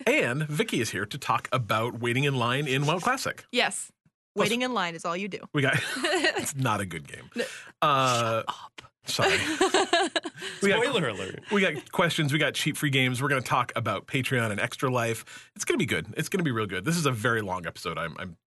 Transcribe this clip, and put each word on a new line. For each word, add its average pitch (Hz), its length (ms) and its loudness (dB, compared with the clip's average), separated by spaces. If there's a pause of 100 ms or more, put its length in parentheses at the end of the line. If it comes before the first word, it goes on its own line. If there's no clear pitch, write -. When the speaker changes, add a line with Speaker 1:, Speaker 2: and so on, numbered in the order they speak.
Speaker 1:
And 156 420 2
Vicky 151 320 0
is 107 100 -2
here 98 160 -4
to - 120 -8
talk 120 340 -2
about 117 480 0
waiting 120 240 0
in 139 100 2
line 127 320 0
in 135 180 0
WoW 156 140 2
Classic. - 540 -2
Speaker 2:
Yes. 220 380 0 (440)
Speaker 1:
Plus, 208 120 4
Speaker 2:
Waiting 240 160 0
in 254 120 0
line 180 200 0
is 165 100 -10
all 170 120 -2
you 202 120 -4
do. 180 100 -10 (140)
Speaker 1:
we 147 100 0
got, - 160 4 (100)
Speaker 2:
<laughs> - 80 -6
Speaker 1:
it's 320 600 0
not 117 240 0
a 98 60 -4
good 82 200 -10
game. - 300 -16
Speaker 2:
No. - 80 -2 (380)
Speaker 1:
Uh, 127 600 4 (640)
Speaker 2:
Shut - 200 0
up. 381 60 4 (380)
Speaker 1:
sorry. 349 400 2
Speaker 2:
<laughs> - 0 - (520)
Speaker 1:
We 196 80 4
got, 196 140 4
Speaker 3:
Spoiler 226 240 2
alert. 95 320 -6 (120)
Speaker 1:
we 202 80 4
got 165 320 0
questions. 160 400 4
We 156 60 4
got 147 160 2
cheap - 220 0
free 151 140 0
games. 127 320 4
We're 143 60 2
gonna 135 120 2
talk 123 360 0
about 107 300 -2
Patreon 127 440 0
and 101 100 -4
Extra 123 300 -2
Life. 117 680 -4
It's - 80 -6
gonna 339 140 0
be 170 80 2
good. 90 200 -2 (100)
It's 160 120 -4
gonna 190 160 0
be 151 80 0
real 110 140 0
good. 92 180 -4
This 165 120 0
is 170 100 2
a 135 60 2
very 117 300 2
long 90 240 -4
episode. 82 320 -6
I'm, 80 200 -4
I'm, 90 180 -10 (120)